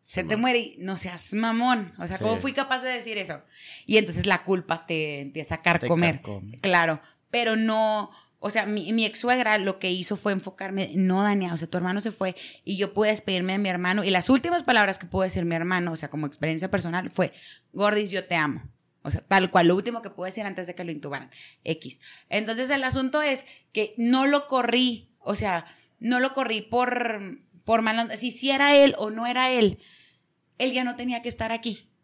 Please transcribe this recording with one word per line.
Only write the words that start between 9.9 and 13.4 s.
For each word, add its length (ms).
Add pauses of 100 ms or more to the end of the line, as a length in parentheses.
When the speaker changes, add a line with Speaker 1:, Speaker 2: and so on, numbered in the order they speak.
Speaker 1:
hizo 260
fue 160
enfocarme, 600
"No, 280
Dania, 300
o 60
sea, 100
tu 100
hermano 220
se 100
fue", 260 (280)
y 120
yo 180
pude 160
despedirme 440